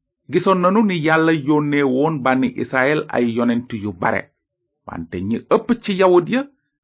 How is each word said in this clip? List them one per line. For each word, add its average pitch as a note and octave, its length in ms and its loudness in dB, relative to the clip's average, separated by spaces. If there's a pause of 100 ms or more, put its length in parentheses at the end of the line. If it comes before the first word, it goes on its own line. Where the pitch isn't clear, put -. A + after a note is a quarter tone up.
(300)
gisoon F#3 300 2
nanu F#3+ 220 4
ni G3 160 0
Yàlla D#3+ 340 2
yónnee D3 500 0
woon C#3+ 400 0
bànni B2+ 340 0
Israel C#3 520 0
ay B2 240 0
yonent A#2 400 -2
yu G#2 200 -6
bare, G2 400 -4 (540)
wante E2 340 -12
ñi G#2 160 -4 (140)
ëpp A3 220 0 (100)
ci G#3 140 -6
yawut F3+ 320 4
ya C4 180 -2 (380)